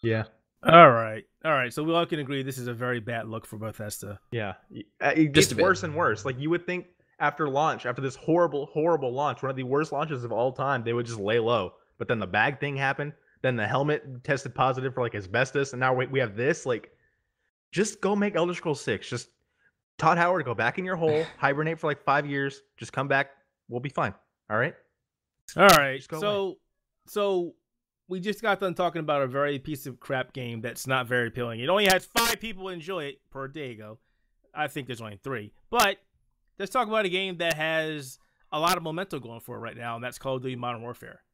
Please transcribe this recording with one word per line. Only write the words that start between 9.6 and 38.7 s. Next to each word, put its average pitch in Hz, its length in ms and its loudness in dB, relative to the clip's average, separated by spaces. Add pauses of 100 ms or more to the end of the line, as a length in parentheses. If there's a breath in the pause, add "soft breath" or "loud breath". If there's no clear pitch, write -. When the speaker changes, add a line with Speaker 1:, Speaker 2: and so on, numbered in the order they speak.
Speaker 1:
worst 139 280 0
launches 147 320 -4
of 117 80 -6
all 120 220 0
time, 135 320 -2
they 117 80 0
would 120 120 0
just 117 140 -8
lay 107 200 2
low. 110 340 0 (240 soft breath)
But 120 100 -8
then 117 120 0
the 98 80 -4
bag 113 340 2
thing 143 160 -6
happened. 139 340 -2 (300 soft breath)
Then 127 160 0
the 104 100 0
helmet 139 560 -2
tested 135 320 -2
positive 131 380 0
for, 127 100 -2
like, 113 120 -2
asbestos. 117 580 0
And 123 80 -6
now 131 120 4
we, 131 140 0
we 135 120 0
have 104 180 -2
this. 135 280 0
Like, 120 260 -2 (840)
just 214 260 -2
go 196 160 0
make 202 220 0
Elder 175 160 0
Scrolls 156 260 -4
six. - 300 -4
Just, 120 180 -6 (680)
Todd 160 200 4
Howard, 175 280 2
go 123 100 -4
back 113 240 0
in 180 60 -6
your 185 100 -4
hole, 160 360 2
Speaker 3:
<laughs> - 60 -20
Speaker 1:
hibernate 151 400 0
for, - 100 -4
like, 147 180 -4
five 143 200 2
years. 139 360 -4 (160)
Just - 160 -12
come 139 160 -4
back. 139 220 2 (360)
We'll 120 140 -6
be 139 80 -8
fine. 123 240 -2 (360)
All 107 80 0
right? 139 180 0 (800)
Speaker 2:
All 185 120 8
right, 139 300 8
Speaker 1:
Just - 120 -16
go 160 100 -10
Speaker 2:
so, 202 260 0
Speaker 1:
away. 185 100 -6 (520)
Speaker 2:
so 190 480 0 (520)
we 185 120 -6
just 202 220 -4
got 202 180 2
done 185 140 -2
talking 170 280 0
about 147 200 0
a 135 60 0
very 139 320 -2
piece 143 260 -10
of 123 140 -14
crap 127 340 -6
game 120 280 -10
that's 117 260 -8
not 131 200 0
very 120 200 0
appealing. 117 320 -6
It 131 100 -4
only 202 160 4
has 185 200 4
five 233 340 0
people 190 300 -10
enjoy 170 360 -8
it 143 160 -12 (100)
per 135 160 -10
Diego. 117 520 -14 (540)
I 147 140 -2
think 135 200 -8
there's 117 140 -8
only 104 220 -14
three. 113 300 -8 (160)
But 214 280 4 (600)
let's 190 120 -8
talk 247 160 0
about 214 180 0
a 185 40 0
game 185 280 -4
that 165 160 0
has 156 640 -4 (320)
a 151 80 -4
lot 175 180 2